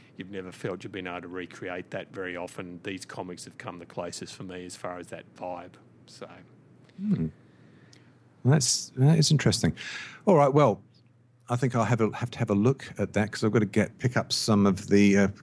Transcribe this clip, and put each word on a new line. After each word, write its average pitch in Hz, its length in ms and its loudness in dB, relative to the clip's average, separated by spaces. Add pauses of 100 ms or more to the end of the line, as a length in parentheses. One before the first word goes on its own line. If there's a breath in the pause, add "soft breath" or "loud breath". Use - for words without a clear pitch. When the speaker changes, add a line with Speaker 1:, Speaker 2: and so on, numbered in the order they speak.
(160 loud breath)
Speaker 1:
you've 95 140 -14
never 92 200 -12
felt 92 340 -10
you've 98 80 -14
been 92 140 -10
able 90 140 -10
to 87 80 -16
recreate 90 600 -12
that 78 240 -12
very 90 200 -10
often, 87 480 -12
these 95 220 -10
comics 90 400 -12
have - 140 -18
come 87 200 -12
the 85 60 -18
closest 87 500 -12
for - 80 -16
me 92 220 -12
as 90 120 -16
far 90 220 -10
as 87 100 -16
that - 160 -14 (100)
vibe. 90 380 -12 (340)
So. - 200 -18 (720)
Speaker 2:
Hmm. 185 280 0 (1160 soft breath)
Well, 127 100 4
that's, - 440 0
that 147 220 6
is 156 120 2
interesting. 110 440 2 (500 loud breath)
All 190 120 6
right, 143 160 6
well, 139 280 4 (680)
I 120 60 0
think 123 180 0
I'll 113 100 2
have 107 160 0
a, 107 160 4
have 117 140 -4
to - 80 -12
have 117 100 0
a 104 60 4
look 101 420 2
at 101 160 -4
that, 107 200 0
'cause - 120 -4
I've 107 80 2
got 120 60 4
to 107 80 4
get, 98 320 -2
pick - 180 -2
up - 160 -2
some 104 320 2
of 98 240 0
the, 101 300 6
uh, 98 100 4 (140)